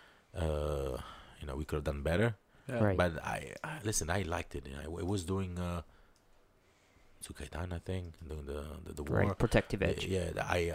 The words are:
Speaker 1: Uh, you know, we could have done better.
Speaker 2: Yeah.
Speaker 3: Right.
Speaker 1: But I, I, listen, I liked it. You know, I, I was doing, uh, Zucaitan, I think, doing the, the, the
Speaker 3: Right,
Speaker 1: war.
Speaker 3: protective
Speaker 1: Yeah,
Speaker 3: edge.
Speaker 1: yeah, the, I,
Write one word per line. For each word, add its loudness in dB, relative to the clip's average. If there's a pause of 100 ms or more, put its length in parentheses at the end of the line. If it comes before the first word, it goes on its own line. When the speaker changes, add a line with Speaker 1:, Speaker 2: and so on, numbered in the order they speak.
(360)
Speaker 1:
Uh, 0 (420)
you -8
know, -4
we -2
could -2
have -2
done 0
better. 4 (320)
Speaker 2:
Yeah. 0
Speaker 3:
Right. 4
Speaker 1:
But 4
I, -4 (100)
I, -6
listen, 0
I 2
liked -2
it. -6
You -8
know, -8 (180)
I, -4
I -2
was 0
doing, -2
uh, -2 (1400)
Zucaitan, -6
I -4
think, -4 (140)
doing -6
the, -6 (200)
the, -12
the -4
Speaker 3:
Right, 6
Speaker 1:
war. 2
Speaker 3:
protective 4
Speaker 1:
Yeah, 4
Speaker 3:
edge. 0
Speaker 1:
yeah, 2
the, -2
I, 4 (180)